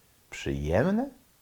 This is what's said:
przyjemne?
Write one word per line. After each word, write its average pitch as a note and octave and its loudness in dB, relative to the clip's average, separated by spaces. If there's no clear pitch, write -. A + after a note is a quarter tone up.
przyjemne? G2+ 0